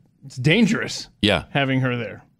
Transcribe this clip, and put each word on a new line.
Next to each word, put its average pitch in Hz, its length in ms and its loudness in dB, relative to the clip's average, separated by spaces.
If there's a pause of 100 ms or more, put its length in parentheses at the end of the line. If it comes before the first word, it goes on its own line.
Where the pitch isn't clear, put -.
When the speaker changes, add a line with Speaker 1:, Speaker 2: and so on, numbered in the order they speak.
(260)
Speaker 1:
it's 135 100 -20
dangerous 143 720 0 (140)
Speaker 2:
Yeah. 98 300 2
Speaker 1:
having 135 300 0
her 123 140 -2
there. 107 280 -10 (160)